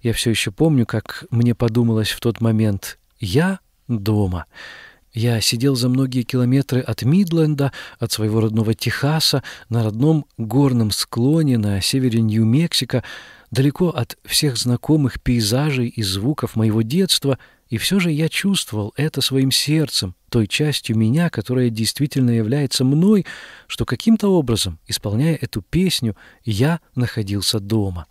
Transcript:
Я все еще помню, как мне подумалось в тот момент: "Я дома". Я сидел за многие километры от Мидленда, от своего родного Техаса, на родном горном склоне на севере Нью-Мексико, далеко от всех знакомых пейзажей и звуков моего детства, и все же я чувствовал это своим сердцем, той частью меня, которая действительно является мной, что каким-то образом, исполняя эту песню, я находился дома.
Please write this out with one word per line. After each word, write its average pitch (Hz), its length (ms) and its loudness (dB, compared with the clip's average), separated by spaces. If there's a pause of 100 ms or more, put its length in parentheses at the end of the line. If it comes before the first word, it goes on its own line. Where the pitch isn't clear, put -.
Я 117 100 0
все 113 200 0
еще 107 200 -2
помню, 147 340 2
как - 440 -8
мне 120 260 2
подумалось 113 540 0
в - 100 -6
тот 117 220 -2
момент: 110 580 0 (200)
"Я 156 400 0 (280)
дома". 101 580 -2 (680)
Я 113 260 0
сидел 123 360 0
за 123 140 0
многие 127 340 0
километры 127 580 0
от - 220 -6
Мидленда, 156 680 2 (280)
от 113 120 -4
своего 107 300 0
родного 110 320 0
Техаса, 139 680 -2 (260)
на 113 140 0
родном 135 420 2 (140)
горном 117 500 2
склоне 131 680 0
на 101 220 0
севере 127 400 0
Нью-Мексико, 113 800 2 (480)
далеко 143 380 2
от - 360 -6
всех 135 320 0
знакомых 127 640 0
пейзажей 123 640 0
и - 140 -6
звуков 104 540 -2
моего 110 260 2
детства, 139 560 0 (320)
и 117 80 -4
все 185 220 0
же 175 120 0
я 156 160 0
чувствовал 110 680 -2
это 147 240 -2
своим 135 300 2
сердцем, 139 640 -2 (140)
той 113 180 2
частью 139 500 -2
меня, 131 320 2
которая 127 400 0
действительно 120 600 0
является 120 520 0
мной, 170 440 4 (400)
что - 180 -6
каким-то 208 440 2
образом, 120 580 0
исполняя 117 480 -2
эту - 260 -8
песню, 156 560 -2 (260)
я 131 360 0 (160)
находился 104 640 -2
дома. 98 520 -2